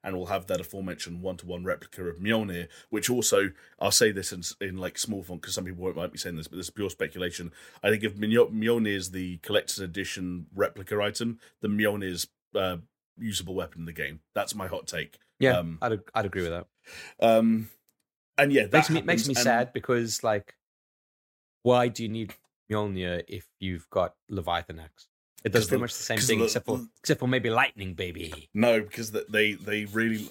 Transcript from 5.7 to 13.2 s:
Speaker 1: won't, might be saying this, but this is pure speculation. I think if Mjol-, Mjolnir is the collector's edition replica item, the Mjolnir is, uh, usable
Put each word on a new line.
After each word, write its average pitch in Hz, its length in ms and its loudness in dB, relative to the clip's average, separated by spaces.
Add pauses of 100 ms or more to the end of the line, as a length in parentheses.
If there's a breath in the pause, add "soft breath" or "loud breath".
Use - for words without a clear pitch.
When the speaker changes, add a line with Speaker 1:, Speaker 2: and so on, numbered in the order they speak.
Speaker 1:
won't, 95 120 -2
might 87 160 -4
be - 60 -16
saying 87 180 -6
this, 78 120 -10
but - 80 -14
this 90 100 -8
is - 40 -10
pure 101 200 -4
speculation. 87 600 -6 (300 loud breath)
I 101 80 4
think 107 140 2
if 98 120 -2
Mjol-, 110 380 4
Mjolnir 110 420 2
is 92 140 -6
the 92 280 -6
collector's - 420 -2
edition 90 760 -6
replica 98 480 -2
item, 113 360 -4 (220 soft breath)
the 104 80 -2
Mjolnir 104 420 2
is, 87 180 -6 (260)
uh, 92 240 0 (400)
usable 95 360 -6